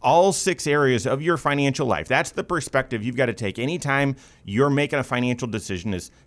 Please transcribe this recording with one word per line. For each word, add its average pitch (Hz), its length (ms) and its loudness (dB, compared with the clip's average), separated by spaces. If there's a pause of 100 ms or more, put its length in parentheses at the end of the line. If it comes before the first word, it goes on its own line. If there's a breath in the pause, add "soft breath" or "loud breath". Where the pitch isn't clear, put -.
all 170 300 6
six - 340 -2
areas 139 400 2
of 131 160 0
your 165 140 2
financial 143 520 0
life, 80 200 -2
that's 143 240 0
the - 120 -6
perspective 131 600 -2
you've 123 140 -4
gotta 120 160 0
take. 98 260 -6
Anytime 139 560 0 (300 loud breath)
you're 120 240 2
making 143 300 0
a 127 40 -2
financial 123 460 -2
decision 101 440 -4
is, 87 160 -6 (180 soft breath)